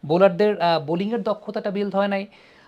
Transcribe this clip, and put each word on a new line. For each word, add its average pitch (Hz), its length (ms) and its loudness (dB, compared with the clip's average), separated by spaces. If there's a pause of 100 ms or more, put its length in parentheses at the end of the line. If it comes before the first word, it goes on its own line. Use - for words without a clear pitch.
বোলারদের, 180 560 4
আহ, 170 180 2
বোলিংয়ের 190 440 -4
দক্ষতাটা 208 480 -6
বিল্ড 202 240 -4
হয় 202 120 2
নাই। 196 180 -2 (420)